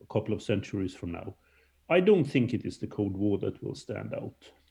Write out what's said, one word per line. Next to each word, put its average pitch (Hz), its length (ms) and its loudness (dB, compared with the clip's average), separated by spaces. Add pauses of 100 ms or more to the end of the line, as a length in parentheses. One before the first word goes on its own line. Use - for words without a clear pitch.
a - 120 -10
couple 107 200 0
of 98 80 -2
centuries 98 540 -2
from 85 160 -8
now, 85 240 -10 (540)
I 170 100 6
don't 185 240 6
think 127 300 2
it 98 120 -2
is - 120 -8
the 110 100 -6
Cold 98 300 -2
War 101 220 2
that 98 220 -6
will - 140 -6
stand 107 380 -8
out - 280 -8 (280)